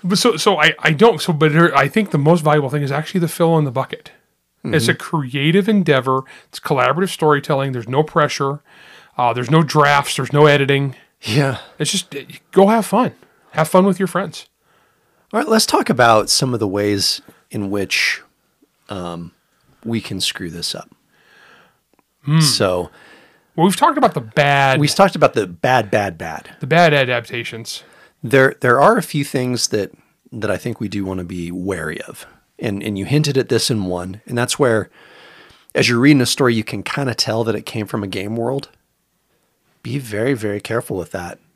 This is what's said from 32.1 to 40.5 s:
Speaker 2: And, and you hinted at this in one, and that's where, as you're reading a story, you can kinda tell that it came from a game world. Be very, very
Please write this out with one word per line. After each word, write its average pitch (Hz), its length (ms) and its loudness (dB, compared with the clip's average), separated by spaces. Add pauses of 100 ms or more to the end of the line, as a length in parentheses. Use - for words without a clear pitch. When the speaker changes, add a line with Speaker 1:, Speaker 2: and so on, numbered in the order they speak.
Speaker 2:
And, 101 240 -6
and 104 160 -6
you 98 60 -6
hinted 143 320 0
at 131 120 0
this 117 220 0
in 107 140 -2
one, 92 420 -8
and 123 100 -6
that's 120 220 -2
where, 117 320 0 (840)
as 131 140 2
you're 120 120 2
reading 139 220 4
a 117 40 0
story, 123 280 0
you 110 100 -2
can 101 180 -10
kinda 131 320 -6
tell 113 300 -2
that 110 100 -2
it - 120 -8
came 107 200 -8
from 107 160 -6
a 101 60 -6
game 101 280 -8
world. 123 320 -6 (1120)
Be 120 160 -8
very, 117 360 -2
very 104 260 -6